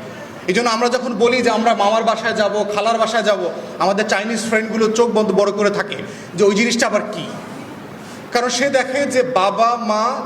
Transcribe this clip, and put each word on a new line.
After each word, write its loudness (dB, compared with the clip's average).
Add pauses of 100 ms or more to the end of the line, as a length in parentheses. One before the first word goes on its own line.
(480)
এই 0
জন্য 2
আমরা 2
যখন -2
বলি 2
যে 2
আমরা 2
মামার 2
বাসায় 0
যাব, 0 (100)
খালার 0
বাসায় 0
যাব, 0 (300)
আমাদের 2
চাইনিজ 0
ফ্রেন্ডগুলো 0
চোখ 2
বন্ধ 2
বড় 4
করে 2
থাকে -4 (400)
যে 2
ওই 6
জিনিসটা 2
আবার 0 (100)
কি? -8 (1080)
কারণ 0
সে 0
দেখে 0
যে 2
বাবা, 2
মা, -2